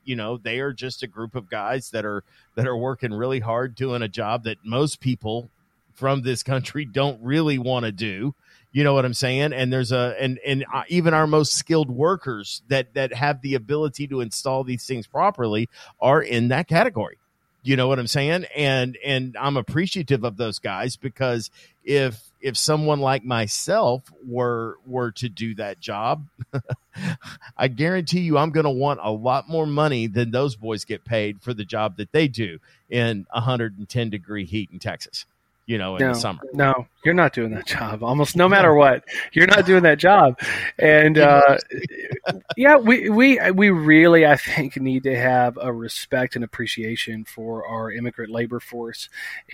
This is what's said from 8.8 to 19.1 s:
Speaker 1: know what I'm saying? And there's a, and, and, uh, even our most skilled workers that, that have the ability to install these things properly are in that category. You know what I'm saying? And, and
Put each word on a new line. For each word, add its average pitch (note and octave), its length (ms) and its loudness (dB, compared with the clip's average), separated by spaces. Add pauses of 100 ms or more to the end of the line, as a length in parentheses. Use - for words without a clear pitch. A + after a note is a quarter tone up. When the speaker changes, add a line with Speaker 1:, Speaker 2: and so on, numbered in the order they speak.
Speaker 1:
know C#3+ 80 4
what C3+ 100 2
I'm B2 100 -2
saying? C3 380 -2
And B2+ 200 -2
there's B2+ 200 -2
a, B2 260 -2
and, C3 300 -4
and, C3+ 260 -2
uh, C3+ 140 -6
even E3 260 2
our D#3 140 2
most D3+ 260 2
skilled D#3 380 0
workers B2+ 760 -4
that, C3+ 240 -2
that C3+ 200 -4
have C#3 280 -2
the C3+ 140 -4
ability C#3+ 520 -4
to C3 140 -6
install C3 420 -4
these B2+ 220 -8
things A#2+ 220 -8
properly A#2+ 600 -2 (320)
are C#3 220 4
in A#2 260 0
that C3 220 -2
category. E3 480 0 (460)
You C3+ 120 0
know B2+ 120 2
what C3 120 0
I'm A#2+ 80 -4
saying? D#3 380 -2 (100)
And, C3 500 -2
and C3 340 -4